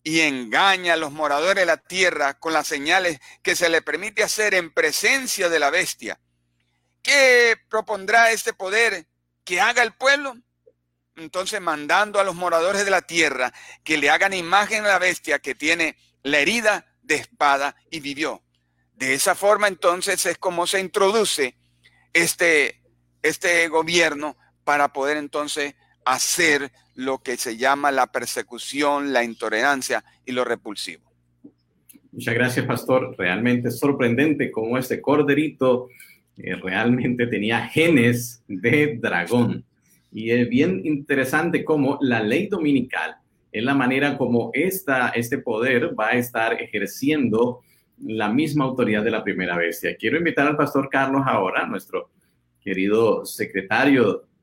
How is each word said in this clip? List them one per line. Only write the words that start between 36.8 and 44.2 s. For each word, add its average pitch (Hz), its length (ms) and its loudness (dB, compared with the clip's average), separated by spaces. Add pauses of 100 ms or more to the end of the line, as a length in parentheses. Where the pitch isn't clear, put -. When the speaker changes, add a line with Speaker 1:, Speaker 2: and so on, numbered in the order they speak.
Speaker 2:
tenía 113 400 -2
genes 123 840 2
de 120 520 0
dragón. 104 600 0 (480)
Y 110 200 -4
es 120 160 4
bien 165 380 0
interesante 151 800 0
cómo 139 340 0
la 120 220 0
ley 143 260 0
dominical 139 720 -2 (340)
es 107 100 -6
la 135 120 0
manera 135 440 2
como 117 360 0